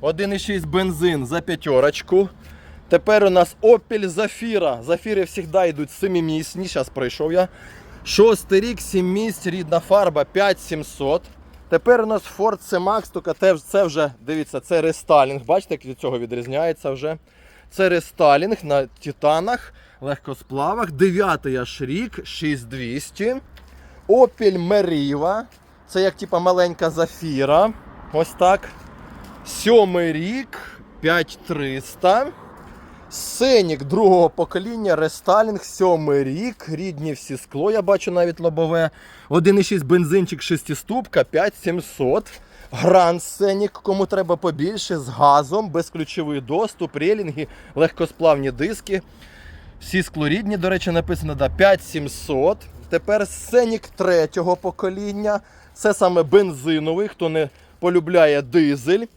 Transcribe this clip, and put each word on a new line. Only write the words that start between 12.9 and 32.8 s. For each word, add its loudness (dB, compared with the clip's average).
тільки -6
те, 2
це 0
вже, -2
дивіться, -6
це -2
рестайлінг. 2
Бачите, 0
як -12
від -14
цього -4
відрізняється -4
вже. -8
Це 0
рестайлінг 2
на -2
титанах, -4
легкосплавах. -6
Дев'ятий 0
аж -8
рік, -8
шість -6
двісті. -6
Opel 4
Meriva. 0
Це -2
як, 0
типа, -4
маленька 2
Зафіра. 0
Ось 0
так. 2
Сьомий 2
рік, -6
п'ять 0
триста. 0